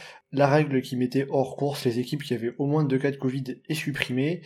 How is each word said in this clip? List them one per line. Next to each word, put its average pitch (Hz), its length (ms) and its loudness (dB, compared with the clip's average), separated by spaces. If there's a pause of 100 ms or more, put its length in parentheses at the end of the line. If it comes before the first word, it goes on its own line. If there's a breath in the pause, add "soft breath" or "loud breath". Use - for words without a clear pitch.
(320 loud breath)
La 139 160 4
règle 139 340 4
qui 127 160 -6
mettait 127 320 2
hors 135 260 0
course 139 300 -2
les 120 140 2
équipes 135 220 -4
qui - 120 -6
avaient 117 240 -2
au 143 80 -2
moins 151 180 2
deux 135 140 2
cas 139 140 0
de 135 40 -6
covid 127 540 -4
est 156 40 -4
supprimée. 151 720 -2